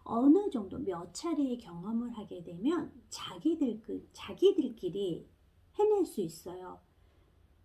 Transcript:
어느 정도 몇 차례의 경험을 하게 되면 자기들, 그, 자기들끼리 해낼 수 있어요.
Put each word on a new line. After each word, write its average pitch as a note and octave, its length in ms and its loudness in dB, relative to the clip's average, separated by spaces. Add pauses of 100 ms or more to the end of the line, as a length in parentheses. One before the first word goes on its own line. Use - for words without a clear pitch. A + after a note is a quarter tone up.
어느 D4 460 6
정도 G3 300 -6
몇 E3+ 340 -6
차례의 C#4+ 460 -2
경험을 A3 580 -6
하게 F3+ 260 -12
되면 G#3 480 -2 (180)
자기들, C4+ 720 -2
그, - 320 -10
자기들끼리 G3 1120 2 (480)
해낼 G4+ 300 4
수 - 160 -6
있어요. F3+ 580 -10 (840)